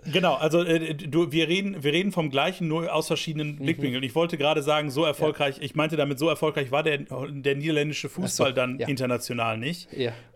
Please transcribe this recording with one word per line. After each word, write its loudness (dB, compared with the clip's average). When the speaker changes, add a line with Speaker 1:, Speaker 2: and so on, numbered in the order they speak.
Speaker 1:
Genau, 4
also, 2
äh, 0
du, 0
wir 2
reden, -2
wir 2
reden 2
vom 0
Gleichen, 0
nur -2
aus 0
verschiedenen -4
Speaker 2:
Mhm. -10
Speaker 1:
Blickwinkeln. -2
Ich -6
wollte 2
gerade 2
sagen, 2
so 0
Speaker 2:
Ja. 4
Speaker 1:
erfolgreich, 0
ich -8
meinte 2
damit, 0
so 2
erfolgreich 0
war 2
der, 0
der -4
niederländische 0
Fußball 0
Speaker 2:
Ach 2
so, -10
Speaker 1:
dann 0
Speaker 2:
ja. -2
Speaker 1:
international 0
nicht. -6
Speaker 2:
Ja. -2